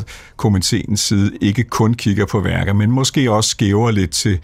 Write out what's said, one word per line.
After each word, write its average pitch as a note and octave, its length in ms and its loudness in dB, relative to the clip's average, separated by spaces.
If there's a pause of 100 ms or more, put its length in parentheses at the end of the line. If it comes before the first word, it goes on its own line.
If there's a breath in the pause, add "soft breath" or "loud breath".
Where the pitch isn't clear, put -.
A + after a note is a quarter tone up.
(380 loud breath)
komiteens G2+ 600 0
side G2+ 320 0 (100)
ikke G#2 220 2
kun A2+ 300 0
kigger G2+ 320 0
på G#2+ 140 -2
værker, F2+ 340 -2
men G#2 180 2
måske C3 400 0
også G#2+ 180 2
skæver A2 420 0
lidt F#2+ 200 0
til F#2+ 320 -2